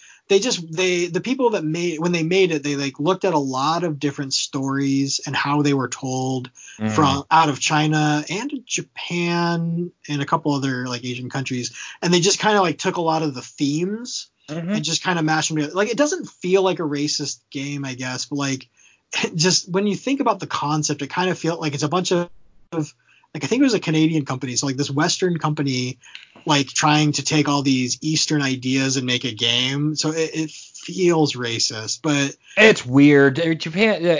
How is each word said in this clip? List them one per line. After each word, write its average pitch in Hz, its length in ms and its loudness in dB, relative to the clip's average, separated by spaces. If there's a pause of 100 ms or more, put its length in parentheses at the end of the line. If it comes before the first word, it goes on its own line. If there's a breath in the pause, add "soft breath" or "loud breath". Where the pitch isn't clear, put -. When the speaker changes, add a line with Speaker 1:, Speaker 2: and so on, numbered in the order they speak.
(280 loud breath)
Speaker 1:
they 196 120 6
just, 180 320 -4
they, 180 340 0
the 170 140 -4
people 247 300 0
that 180 140 -2
made, 165 360 -2
when 175 120 0
they 165 120 0
made 185 260 4
it, 151 140 -2
they, 147 120 -2
like, 139 220 -4
looked 185 260 0
at 185 100 2
a 151 40 2
lot 143 460 0
of 151 160 -4
different 139 340 -4
stories 139 920 -2
and 139 100 -4
how 143 260 0
they 143 120 4
were 127 140 0
told 131 640 -4 (280 loud breath)
Speaker 2:
Mm. 110 140 -2
Speaker 1:
from 139 380 2
out 160 200 6
of 135 100 -4
China 151 680 2
and 247 340 -6
Japan 170 1300 -2 (160)
and 143 140 -2
a 139 40 -2
couple 156 280 0
other, 131 340 -2
like, 123 160 -6
Asian 127 240 -8
countries. 127 440 -6 (280 loud breath)
And 170 120 2
they 180 80 6
just 185 200 2
kinda, 208 200 4
like, 165 180 0
took 180 180 -2
a 175 60 -2
lot 160 200 0
of 147 120 -4
the 120 80 -10
themes 180 880 -4 (200)
Speaker 2:
Mm-hmm. 165 220 -8
Speaker 1:
and 208 140 -2
just 156 200 -2
kinda 170 180 0
mashed 156 280 0
them 156 80 -2
together. 147 160 -4
Like, 214 160 0
it 220 60 -2
doesn't 302 320 -2
feel 185 340 0
like 180 180 0
a - 20 -4
racist 147 560 -4 (120)
game, 143 340 -6
I 131 100 -8
guess, 127 300 -8
but, 147 120 -8
like, 135 320 -4 (440 soft breath)
<laughs> - 240 -4
just 175 340 2
when 202 160 0
you 202 80 0
think 269 240 -2
about 220 220 0
the 143 80 -8
concept, 147 540 -2
it 135 100 -8
kinda 180 240 0
felt 165 240 -4
like 151 140 -2
it's 147 100 -2
a 147 40 -2
bunch 180 220 0
of, 175 180 2 (440)
of, 156 200 -4 (400 soft breath)
like, 151 120 -8
I - 20 -4
think 240 140 2
it 294 40 6
was 247 100 4
a 185 60 2
Canadian 156 440 2
company, 127 320 -4
so, 143 100 0
like, 135 100 -2
this 139 140 -2
Western 170 480 0
company, 139 600 -2 (480 loud breath)
like, 143 200 4
trying 151 460 4
to 143 100 -2
take 147 260 2
all 143 140 0
these 127 380 0
Eastern 156 420 0
ideas 131 540 0
and 127 100 -2
make 123 180 -2
a 120 80 -4
game. 127 640 0
So 156 160 -2
it, 160 240 -2
it 160 160 -4
feels 170 840 0
racist, 113 680 -4
but 143 320 0 (220 loud breath)
Speaker 2:
It's 214 280 6
weird. 139 540 6
Uh, 165 160 0
Japan, 175 500 0
uh, 175 40 4 (120)